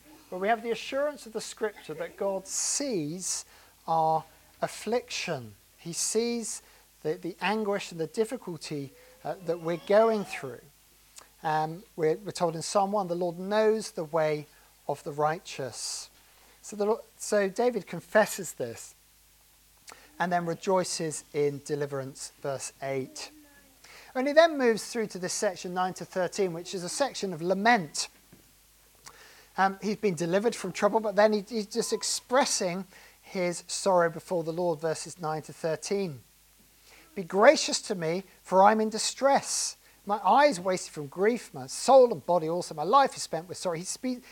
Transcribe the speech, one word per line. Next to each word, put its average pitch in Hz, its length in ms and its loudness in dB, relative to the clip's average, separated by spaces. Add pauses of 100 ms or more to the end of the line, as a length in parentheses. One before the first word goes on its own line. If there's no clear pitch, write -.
(300)
but 185 100 -10
we 196 80 -2
have 220 140 2
the 233 100 -4
assurance 277 540 -4
of 220 80 -18
the 214 80 -6
Scripture - 540 -8
that 175 220 -10
God 190 300 -4
sees 185 1000 -4 (420)
our 160 380 2 (360)
affliction. 160 920 -6 (220)
He 170 160 -12
sees 233 680 -2 (420)
the, 156 120 -2
the 180 260 -10
anguish 202 500 -2
and 170 80 -12
the 160 80 -2
difficulty, 165 840 -6 (300)
uh, 160 120 -6 (100)
that 170 160 -4
we're 165 260 -4
going 214 380 6
through. - 360 -12 (800)
Um, 160 420 0 (120)
we're, 160 220 2
we're 202 140 -10
told 165 240 0
in 160 60 -8
Psalm 196 300 0
one, 202 160 0
"The 170 80 -2
Lord 175 240 -2
knows 214 520 2
the 175 120 -6
way 156 440 0 (400)
of 143 160 -4
the 160 80 -10
righteous." 147 1000 -4 (520)
So, - 140 -14
the 208 100 0
Lo-, 226 160 0 (160)
so 202 320 2
David 226 380 0
confesses 185 680 0
this - 420 -10 (1200)
and 175 120 0
then 175 140 0
rejoices 170 880 -2
in 143 320 0
deliverance, 139 680 -6 (100)
verse 135 300 -6 (100)
eight. 135 500 -6 (840)
And 262 120 0
he 294 60 0
then 311 240 8
moves 233 280 4
through 226 220 -2
to 190 120 -10
this 175 140 -4
section 185 400 -4
nine 185 220 0
to 175 100 -12
thirteen, 185 480 -2
which 170 200 -10
is 180 100 -6
a 175 60 -8
section 202 440 -4
of 156 80 -8
lament. 190 680 0 (1500)
Um, 196 240 2
he's 202 160 -2
been 196 180 0
delivered 185 400 0
from 185 160 -8
trouble, 208 280 2
but 214 160 -2
then 214 180 6
he, 208 160 0
he's 220 160 -4
just - 260 -4
expressing 202 960 0 (360)
his 175 460 -4
sorrow 180 420 4
before 165 340 -4
the 160 100 -6
Lord, 170 260 -2
verses 160 400 -6
nine 156 220 -4
to 156 100 -16
thirteen. 160 720 -4 (920)
"Be 196 80 -6
gracious 233 580 6
to 214 140 -6
me, 170 280 -2 (200)
for 190 200 6
I'm 220 160 8
in 220 100 0
distress. - 880 0 (280)
My 208 180 -2
eyes 233 360 6
wasted 185 340 -4
from 147 140 -8
grief, 202 460 0
my 131 120 -10
soul 247 460 8
and 156 140 -6
body 170 240 2
also. 170 260 -4
My 151 80 -4
life 269 320 4
is - 80 -8
spent 165 240 -8
with 160 100 -12
sorrow." 170 200 -4
He 175 60 -8
spe-, 247 480 -6